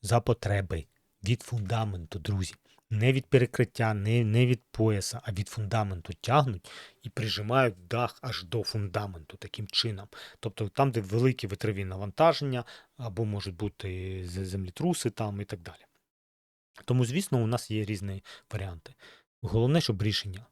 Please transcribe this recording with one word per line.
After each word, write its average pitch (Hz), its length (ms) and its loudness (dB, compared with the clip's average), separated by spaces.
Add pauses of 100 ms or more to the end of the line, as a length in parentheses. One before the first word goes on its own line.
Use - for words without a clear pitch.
За 117 180 4
потреби. 98 640 0 (400)
Від 117 180 2
фундаменту, 101 760 -4
друзі. 95 360 -2 (380)
Не 113 200 4
від 131 140 2
перекриття, 120 680 4
не, 110 300 2
не 117 220 6
від 123 140 2 (100)
пояса, 110 540 0
а 110 80 -4
від 98 160 -4
фундаменту 98 720 -2
тягнуть 127 500 2 (320)
і 120 60 -12
прижимають 107 760 0
дах 117 360 -2
аж 120 220 -6
до 107 180 -4
фундаменту 98 760 -6
таким - 300 -10
чином. 101 420 -4 (320)
Тобто 107 280 -6
там, 139 220 4
де 117 100 0
великі 113 480 2
вітрові 98 360 -2
навантаження, 123 800 2 (320)
або 113 280 -4
можуть 101 300 -4
бути 92 720 -6
з-, 92 180 -4
землетруси 98 680 -2
там 104 300 -4
і 104 40 -6
так 95 160 -10
далі. - 240 -18 (1000)
Тому, 123 200 4
звісно, 127 380 0
у 110 40 2
нас 117 240 -2
є 107 140 0
різні 95 400 -6 (280)
варіанти. 95 420 -8 (480)
Головне, 117 380 4
щоб 104 220 0
рішення 101 500 -2